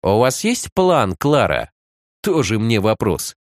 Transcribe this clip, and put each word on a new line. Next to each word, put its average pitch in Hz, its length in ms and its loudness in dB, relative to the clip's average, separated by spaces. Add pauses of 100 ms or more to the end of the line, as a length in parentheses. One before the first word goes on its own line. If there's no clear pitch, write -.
«У 98 140 2
вас 127 260 0
есть 240 300 -4
план, 151 420 2
Клара?» 101 560 0 (500)
Тоже 113 380 0
мне 113 200 0
вопрос. 104 640 -2